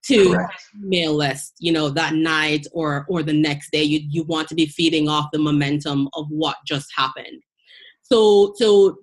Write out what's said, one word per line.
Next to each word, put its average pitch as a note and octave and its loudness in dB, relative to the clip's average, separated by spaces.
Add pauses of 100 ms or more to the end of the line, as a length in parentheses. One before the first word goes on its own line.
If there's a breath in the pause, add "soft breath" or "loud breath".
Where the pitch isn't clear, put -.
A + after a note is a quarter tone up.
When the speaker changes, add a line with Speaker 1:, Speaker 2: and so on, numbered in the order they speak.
Speaker 1:
To G3 4
Speaker 2:
Correct. F3+ -6 (200)
Speaker 1:
email F3 -2
list, C#3+ -4
you E3+ -2
know, D#3 0
that D#3 -2
night D#3 -2
or, D3 -4
or F3 -2
the D3+ -2
next D3+ -2
day. D3+ 0
You, D3+ 0 (100)
you D#3 -4
want D#3 -4
to D#3+ -10
be D#3+ 0
feeding D#3+ 0
off D3+ -2
the D#3 -2
momentum D3 0
of D3+ -10
what D3+ -4
just D3 -6
happened. C3 -8 (640 soft breath)
So, G#3 4
so G3+ 6